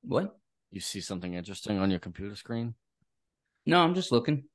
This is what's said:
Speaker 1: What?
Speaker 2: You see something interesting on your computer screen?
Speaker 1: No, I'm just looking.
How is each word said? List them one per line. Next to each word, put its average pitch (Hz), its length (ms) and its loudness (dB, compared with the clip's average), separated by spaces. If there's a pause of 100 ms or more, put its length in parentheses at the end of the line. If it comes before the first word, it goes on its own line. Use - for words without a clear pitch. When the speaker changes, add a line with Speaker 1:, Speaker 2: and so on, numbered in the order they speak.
Speaker 1:
What? - 340 -2 (340)
Speaker 2:
You 98 100 -10
see - 200 -6
something 90 320 -6
interesting 95 460 -4
on 98 100 4
your 90 100 2
computer 98 360 -10
screen? 117 400 -6 (880)
Speaker 1:
No, 175 160 6
I'm 170 140 6
just 185 160 -2
looking. 135 440 2